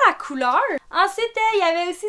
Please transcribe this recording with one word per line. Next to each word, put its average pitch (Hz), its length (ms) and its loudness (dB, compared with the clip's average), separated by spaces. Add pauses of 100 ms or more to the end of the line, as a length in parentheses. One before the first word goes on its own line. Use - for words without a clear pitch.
la 339 80 4
couleur. 262 440 -2 (320)
Ensuite, 403 460 0
euh, 440 160 0
il 415 60 0
y - 20 0
avait 339 280 0
aussi 349 200 -8